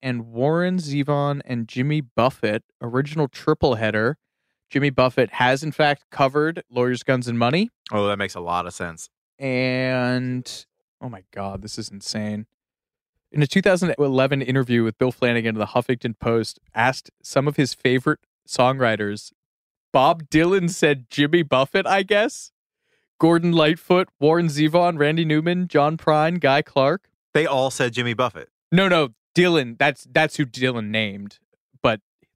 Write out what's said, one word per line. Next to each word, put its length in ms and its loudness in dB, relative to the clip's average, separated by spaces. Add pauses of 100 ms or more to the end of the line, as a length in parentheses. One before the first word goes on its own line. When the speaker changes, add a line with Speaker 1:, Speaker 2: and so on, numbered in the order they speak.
Speaker 1:
and 260 -6
Warren 500 -2
Zevon 680 -2
and 240 -6
Jimmy 320 -2
Buffett, 640 -2 (180)
original 460 -4
triple 480 0
header. 420 0 (520)
Jimmy 220 0
Buffett 400 2
has, 300 2
in 120 -6
fact, 360 0
covered 600 -2
Lawyers, 340 -2
Guns, 240 0
and 100 -4
Money. 320 0 (220)
Speaker 2:
Oh, 160 0
that 100 -2
makes 180 -6
a 40 -12
lot 260 -4
of 80 -12
sense. 360 -12 (560)
Speaker 1:
And, 1000 -4 (360)
oh 80 -12
my 220 -18
God, 300 -10
this 160 -14
is 120 -10
insane. 560 -8 (880)
In 100 0
a 60 2
two 140 2
thousand 360 2
eleven 440 2
interview 420 2
with 140 -2
Bill 140 0
Flanagan 440 0
of 40 -4
the 80 -2 (120)
Huffington 400 -4
Post, 400 -2 (160)
asked 360 0 (100)
some 260 -2
of 80 -4
his 180 0
favorite 460 0 (280)
songwriters, 840 0 (600)
Bob 360 4
Dylan 400 2
said 400 0
Jimmy 340 2
Buffett, 440 0
I 160 2
guess. 480 -2 (680)
Gordon 320 4
Lightfoot, 580 2 (100)
Warren 280 4
Zevon, 500 2
Randy 280 2
Newman, 420 0
John 280 2
Prine, 440 0
Guy 240 2
Clark. 440 -2 (260)
Speaker 2:
They 120 2
all 240 0
said 240 -2
Jimmy 220 -2
Buffett. 340 -4 (220)
Speaker 1:
No, 160 4
no, 220 2 (260)
Dylan. 420 2
That's, 340 0
that's 260 0
who 80 0
Dylan 440 -4
named. 480 -6 (460)
But 180 2 (340)